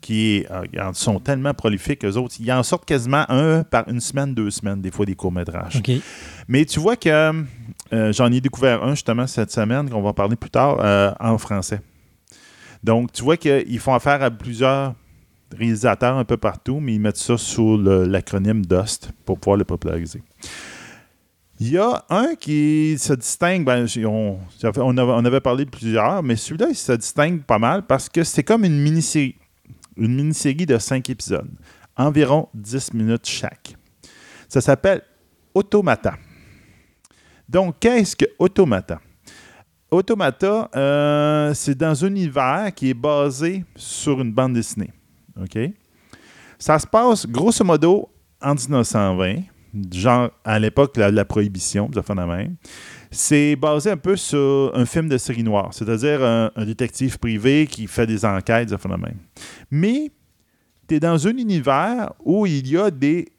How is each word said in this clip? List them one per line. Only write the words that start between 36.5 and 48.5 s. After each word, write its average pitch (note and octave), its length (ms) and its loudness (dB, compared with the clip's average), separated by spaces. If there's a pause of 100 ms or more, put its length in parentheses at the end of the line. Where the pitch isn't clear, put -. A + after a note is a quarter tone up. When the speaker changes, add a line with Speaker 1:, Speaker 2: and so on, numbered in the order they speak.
Speaker 1:
Donc, F3 320 0
qu'est-ce A3+ 360 2
que - 80 -20 (140)
Automata ? C3+ 600 2 (880)
Automata, G3 840 0
euh, D3 800 2
c'est C#3+ 220 -2
dans D#3 280 0
un G3 40 2
univers E3 680 -2
qui C3 160 -2
est C3 40 0
basé D3 720 -2 (100)
sur - 460 -4
une A#2+ 120 -2
bande B2+ 220 0
dessinée. G#2+ 360 -4 (500)
OK ? F#2 180 -8 (1000)
Ça D#3 200 4
se - 80 -4
passe, A3+ 400 2
grosso D3+ 380 2
modo, F3 440 4 (320)
en C#3+ 140 0